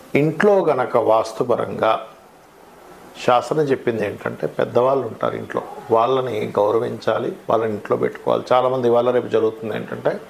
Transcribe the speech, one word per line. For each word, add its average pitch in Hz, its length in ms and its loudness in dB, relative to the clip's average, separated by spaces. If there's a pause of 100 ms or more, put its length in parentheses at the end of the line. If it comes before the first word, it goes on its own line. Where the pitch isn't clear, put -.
(140)
ఇంట్లో 170 500 4
గనక 131 320 0
వాస్తుపరంగా 110 1080 0 (1200)
శాస్త్రం 127 340 2
చెప్పింది 127 460 0
ఏంటంటే 117 400 -6
పెద్దవాళ్ళు 123 600 0
ఉంటారు - 300 -4
ఇంట్లో, - 260 -6 (280)
వాళ్ళని 117 680 0
గౌరవించాలి, 113 720 0 (180)
వాళ్ళని 113 200 0
ఇంట్లో 107 260 -2
పెట్టుకోవాలి. - 460 -2 (100)
చాలామంది 127 360 2
ఇవాళ 120 220 2
రేపు 120 180 0
జరుగుతుంది 110 480 -2
ఏంటంటే 147 540 -6